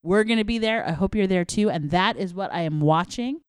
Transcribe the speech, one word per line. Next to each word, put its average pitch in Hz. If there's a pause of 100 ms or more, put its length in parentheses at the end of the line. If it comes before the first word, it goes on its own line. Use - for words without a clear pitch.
We're 202
gonna 226
be 226
there. 220
I 170
hope 185
you're 202
there 180
too. 208
And 147
that 190
is 175
what 185
I 175
am 151
watching. 185